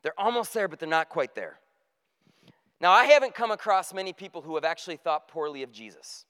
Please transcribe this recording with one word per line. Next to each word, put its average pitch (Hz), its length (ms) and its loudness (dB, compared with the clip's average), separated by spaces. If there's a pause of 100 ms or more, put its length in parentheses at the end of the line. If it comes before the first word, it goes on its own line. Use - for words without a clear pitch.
They're - 160 -6
almost 226 360 -2
there, 202 140 0
but 156 100 -10
they're 160 100 -8
not 160 220 0
quite 139 240 -4
there. 87 240 -10 (1200)
Now, 180 120 6
I 233 120 8
haven't 269 300 6
come 226 160 -2
across 202 420 0
many 190 220 -8
people 180 260 -14
who 160 140 -12
have 151 100 -4
actually 165 320 -6
thought 151 320 -4
poorly 147 340 -8
of 127 80 -12
Jesus. 104 600 -20